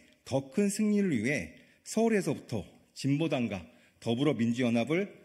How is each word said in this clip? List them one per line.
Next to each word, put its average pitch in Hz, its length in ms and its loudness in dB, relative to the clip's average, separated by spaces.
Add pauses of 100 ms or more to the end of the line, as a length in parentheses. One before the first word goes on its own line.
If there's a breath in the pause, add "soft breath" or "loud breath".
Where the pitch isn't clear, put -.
(260 loud breath)
더 139 240 -2
큰 202 200 2
승리를 202 540 0
위해 117 300 -2 (300 loud breath)
서울에서부터 185 840 -2 (300)
진보당과 135 840 -2 (240 loud breath)
더불어민주연합을 120 1120 0 (120)